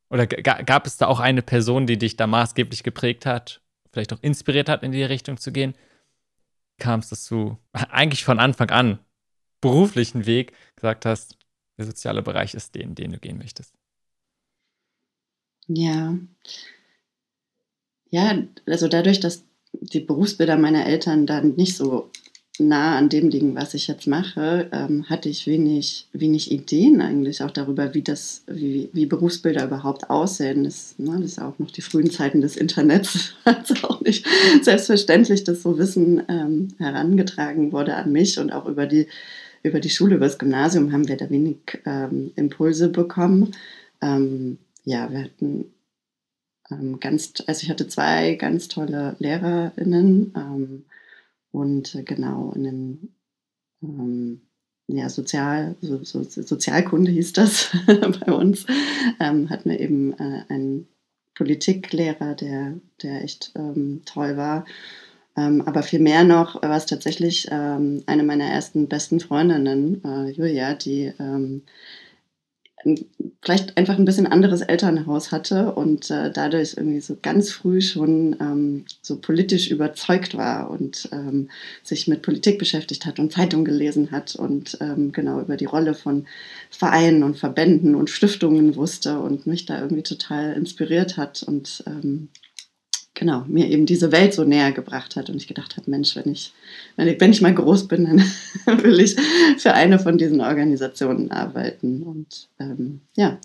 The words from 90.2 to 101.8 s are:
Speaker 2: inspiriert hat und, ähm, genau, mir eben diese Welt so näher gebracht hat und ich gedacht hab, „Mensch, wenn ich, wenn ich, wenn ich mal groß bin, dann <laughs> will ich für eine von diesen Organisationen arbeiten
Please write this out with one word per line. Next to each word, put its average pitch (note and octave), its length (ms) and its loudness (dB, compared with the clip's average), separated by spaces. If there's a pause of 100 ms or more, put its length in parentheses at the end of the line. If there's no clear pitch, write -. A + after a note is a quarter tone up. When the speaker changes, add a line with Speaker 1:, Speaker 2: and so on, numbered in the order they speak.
Speaker 2:
inspiriert E3 640 -2
hat - 260 -8
und, - 440 -8
ähm, D3 420 -6 (840)
genau, C3+ 320 0
mir D3+ 220 2
eben D3+ 180 4
diese E3+ 260 4
Welt G3 220 6
so D#3+ 100 0
näher C#3+ 280 4
gebracht - 440 -8
hat C3+ 140 -8
und C3 60 -8
ich - 100 -10
gedacht - 300 -14
hab, - 100 -12
„Mensch, C#3+ 300 -2
wenn C#3+ 160 -4
ich, - 200 -12 (440)
wenn E3 120 2
ich, - 120 2
wenn F#3+ 100 8
ich G#3+ 100 8
mal F3+ 140 6
groß F#3 340 4
bin, - 160 2
dann D#3+ 140 6
<laughs> - 640 2
will G3 180 8
ich - 160 4 (420)
für - 160 4
eine F#3 240 8
von E3+ 200 2
diesen D#3 220 2
Organisationen C3 920 0
arbeiten B2 720 -4